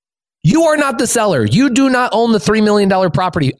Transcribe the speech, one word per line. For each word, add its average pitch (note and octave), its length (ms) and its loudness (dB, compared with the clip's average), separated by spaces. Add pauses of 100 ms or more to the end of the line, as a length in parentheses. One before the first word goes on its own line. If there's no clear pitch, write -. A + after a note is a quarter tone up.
(440)
You C#4+ 200 2
are D4+ 140 0
not C#4 200 -2
the B3+ 80 -2
seller. F#3+ 400 0
You G3+ 240 2
do C4+ 180 0
not B3+ 260 0
own A#3 180 0
the G#3+ 80 2
three G#3+ 220 0
million G#3 280 2
dollar F#3+ 220 0
property E3+ 480 -2